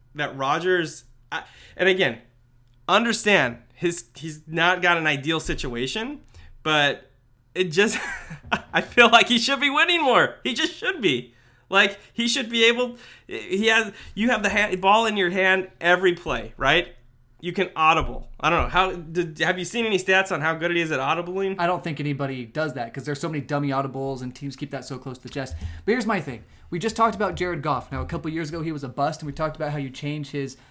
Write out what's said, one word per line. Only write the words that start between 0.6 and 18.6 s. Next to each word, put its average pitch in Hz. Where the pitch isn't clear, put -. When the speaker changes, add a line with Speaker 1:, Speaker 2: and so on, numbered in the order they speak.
Speaker 1:
I, 160
and 180
again, 185
understand 196
his, 175
he's 151
not 170
got 175
an 160
ideal 151
situation, 151
but 147
it 185
just, 180
<laughs> -
I 165
feel 233
like 226
he 240
should 262
be 277
winning 330
more. 226
He 247
just -
should 359
be. 139
Like, 202
he 233
should 233
be 233
able, 240
he 170
has, 220
you 226
have 214
the 202
ha-, 208
ball 202
in 214
your 185
hand 190
every 180
play, 120
right? 156
You 170
can 180
audible. 156
I 151
don't 165